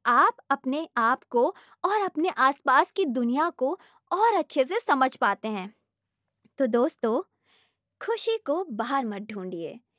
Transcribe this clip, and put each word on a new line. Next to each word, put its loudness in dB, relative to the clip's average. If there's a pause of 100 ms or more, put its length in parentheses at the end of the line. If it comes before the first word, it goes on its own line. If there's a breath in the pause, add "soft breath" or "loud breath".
आप 4 (140)
अपने -2
आप 0
को 0 (300 soft breath)
और 0
अपने -2
आसपास 2
की -2
दुनिया 0
को -2 (340 soft breath)
और 4
अच्छे 0
से -2
समझ 0
पाते -2
हैं। -8 (840)
तो 2
दोस्तों, 0 (840)
खुशी -2
को -4
बाहर -4
मत -8
ढूंढिए, -10 (180)